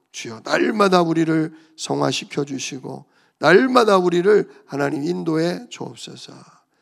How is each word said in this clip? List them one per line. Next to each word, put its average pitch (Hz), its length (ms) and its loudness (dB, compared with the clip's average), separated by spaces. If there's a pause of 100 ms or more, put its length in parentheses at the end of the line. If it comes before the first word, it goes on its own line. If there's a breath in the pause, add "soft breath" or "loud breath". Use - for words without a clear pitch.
(120)
주여, 117 320 -14
날마다 196 580 2
우리를 160 520 0 (220 loud breath)
성화시켜 139 680 -4
주시고 135 600 -12 (340)
날마다 214 600 4
우리를 180 500 2 (180 loud breath)
하나님 143 380 -4
인도해 175 640 -4
주옵소서. - 640 -16 (500)